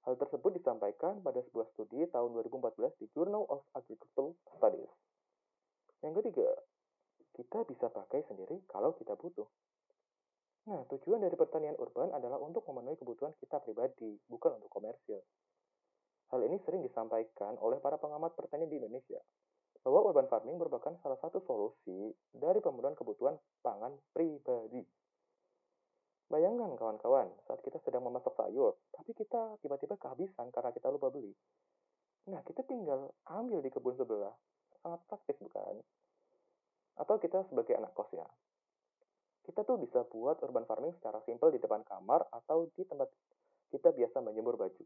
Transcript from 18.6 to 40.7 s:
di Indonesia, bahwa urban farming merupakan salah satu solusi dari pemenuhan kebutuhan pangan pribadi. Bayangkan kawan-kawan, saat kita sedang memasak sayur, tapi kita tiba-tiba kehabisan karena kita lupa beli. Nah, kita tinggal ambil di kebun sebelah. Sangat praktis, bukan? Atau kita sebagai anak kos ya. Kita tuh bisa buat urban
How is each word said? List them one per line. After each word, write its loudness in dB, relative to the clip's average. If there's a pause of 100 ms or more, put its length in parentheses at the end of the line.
di -4
Indonesia, -8 (640)
bahwa 10
urban 6
farming 0
merupakan -2
salah -2
satu -4
solusi -4 (240)
dari 6
pemenuhan 2
kebutuhan 0 (240)
pangan -4 (240)
pribadi. 0 (1500)
Bayangkan 2
kawan-kawan, 4 (240)
saat -4
kita -8
sedang -2
memasak -2
sayur, 2 (160)
tapi -14
kita -4
tiba-tiba -4
kehabisan -8
karena -2
kita -4
lupa 2
beli. -10 (960)
Nah, -8
kita -8
tinggal -2 (160)
ambil -4
di -4
kebun -2
sebelah. -2 (480)
Sangat -10
praktis, -6
bukan? -10 (1200)
Atau 4
kita 0
sebagai 2
anak -2
kos -6
ya. -8 (1200)
Kita -4
tuh 2
bisa 2
buat -2
urban -2